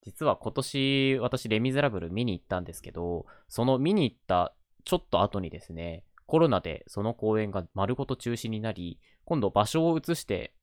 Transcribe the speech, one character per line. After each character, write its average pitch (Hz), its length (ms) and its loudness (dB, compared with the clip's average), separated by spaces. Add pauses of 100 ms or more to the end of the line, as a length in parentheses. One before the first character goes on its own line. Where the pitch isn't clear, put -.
実 - 220 -10
は 117 120 4
今 - 180 -6
年、 135 640 0
私、 123 280 -2
レ・ 110 120 2
ミ 127 120 0
ゼ 139 100 2
ラ 139 80 2
ブ 98 100 -4
ル 85 100 -6
見 107 140 -2
に 113 80 0
行 87 100 -6
っ - 20 -20
た 92 160 -2
ん 87 40 -8
で 85 80 -14
す - 80 -16
け - 120 -16
ど、 85 340 -6 (220)
そ - 160 -2
の 131 140 4
見 151 140 2
に 202 120 4
行 117 100 0
っ - 20 -20 (100)
た 90 280 2 (300)
ち - 100 0
ょ - 20 2
っ - 140 -2
と 92 120 4
後 101 180 0
に 85 100 -6
で - 100 -14
す - 120 -18
ね、 82 320 -10 (220)
コ 156 120 4
ロ 160 100 6
ナ 101 120 4
で 80 280 -8
そ - 140 -6
の 110 120 -2
公 110 240 0
演 107 120 0
が 92 240 -4
丸 98 200 0
ご 135 120 -6
と 131 100 -4
中 - 160 -4
止 117 160 -6
に 107 120 -4
な 110 120 -4
り、 90 260 -8 (260)
今 160 160 -2
度 101 100 2
場 107 160 4
所 160 220 2
を 160 100 4
移 170 180 -2
し - 100 -10
て - 360 -4